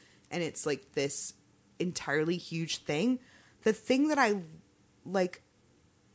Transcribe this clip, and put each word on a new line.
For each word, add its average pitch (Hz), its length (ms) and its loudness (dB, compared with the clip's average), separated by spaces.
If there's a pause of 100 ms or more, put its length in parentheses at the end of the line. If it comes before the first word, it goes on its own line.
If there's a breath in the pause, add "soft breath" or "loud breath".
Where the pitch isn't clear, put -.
(300 loud breath)
and 170 120 -4
it's, - 220 0
like, 143 280 -4
this - 420 -2 (440)
entirely 165 600 0
huge 165 460 -4
thing. 220 340 0 (460 loud breath)
The 220 100 4
thing 262 340 2
that 294 100 2
I, 208 220 4 (640)
like, 185 380 -2 (720)